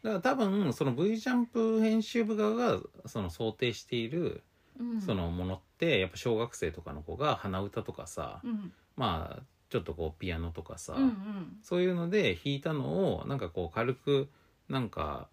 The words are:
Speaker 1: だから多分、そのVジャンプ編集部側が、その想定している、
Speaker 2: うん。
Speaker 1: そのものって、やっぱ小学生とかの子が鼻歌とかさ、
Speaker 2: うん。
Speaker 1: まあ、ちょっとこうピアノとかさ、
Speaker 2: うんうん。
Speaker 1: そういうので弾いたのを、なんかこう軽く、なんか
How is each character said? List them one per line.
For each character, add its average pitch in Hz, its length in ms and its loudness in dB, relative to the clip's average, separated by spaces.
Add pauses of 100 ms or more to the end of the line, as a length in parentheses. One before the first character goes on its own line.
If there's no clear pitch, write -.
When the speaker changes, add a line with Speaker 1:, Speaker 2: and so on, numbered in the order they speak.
Speaker 1:
だ 220 80 -2
か 214 60 2
ら 180 40 0
多 269 140 4
分、 196 380 4
そ 151 120 0
の 135 100 4
V 196 220 2
ジ 220 140 -2
ャ 254 40 2
ン 240 120 4
プ 226 340 2
編 220 220 6
集 233 220 2
部 214 120 0
側 214 180 2
が、 233 260 2 (260)
そ 110 160 -4
の 90 80 -2
想 110 220 -2
定 123 200 0
し - 120 -10
て - 120 -4
い 117 140 -2
る、 165 320 -2 (360)
Speaker 2:
う 240 180 -2
ん。 214 40 0
Speaker 1:
そ 180 140 0
の 85 160 0
も 90 160 -2
の 92 80 -2
っ 95 60 -10 (180)
て、 151 220 4
や 92 80 2
っ - 20 -6
ぱ - 60 -14
小 117 200 0
学 117 180 -2
生 80 180 -2
と 82 100 -12
か 69 100 -10
の - 100 -10
子 80 140 -8
が 143 200 0
鼻 95 240 -2
歌 101 220 -4
と - 100 -8
か - 140 -10
さ、 - 380 -8
Speaker 2:
う 233 40 -6
ん。 208 240 -4 (240)
Speaker 1:
ま 95 440 -2
あ、 - 20 -18 (260)
ち - 80 -2
ょ - 40 4
っ - 20 -10
と 80 120 -6
こ 80 220 -4
う - 40 -16
ピ 90 120 -2
ア 82 60 -2
ノ 82 120 -4
と - 120 -8
か - 140 -12
さ、 - 180 -10
Speaker 2:
う 262 60 0
ん - 20 6
う 269 40 6
ん。 196 560 -2
Speaker 1:
そ 180 160 0
う 180 40 4
い 180 40 4
う 180 80 4
の 170 160 0
で 175 240 4
弾 139 200 0
い 139 60 -2
た 160 120 -2
の 147 460 2
を、 - 80 -6
な 139 100 0
ん - 20 -2
か 92 100 -4
こ 85 220 -4
う - 40 -20
軽 120 200 0
く、 139 340 2 (400)
な 135 120 0
ん 117 80 -2
か 76 440 -4